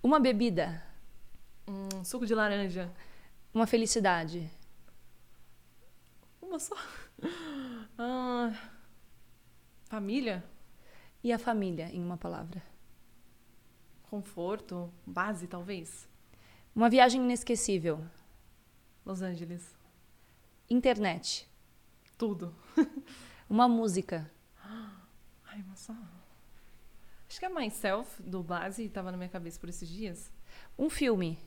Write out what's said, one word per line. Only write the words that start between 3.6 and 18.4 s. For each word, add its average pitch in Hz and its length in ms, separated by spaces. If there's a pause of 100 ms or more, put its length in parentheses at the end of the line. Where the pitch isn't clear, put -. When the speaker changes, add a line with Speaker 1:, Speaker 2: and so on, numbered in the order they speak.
Speaker 1:
felicidade. 175 800 (1900)
Speaker 2:
Uma 349 200
só. - 160 (1200)
Ah, 247 540 (1300)
família. 214 580 (800)
Speaker 1:
E 240 100
a 226 60
família, 196 540
em 175 100
uma 175 140
palavra? 170 460 (1500)
Speaker 2:
Conforto, 180 840 (140)
base, 180 400
talvez. 175 600 (680)
Speaker 1:
Uma 233 140
viagem 247 340
inesquecível. 196 800 (1040)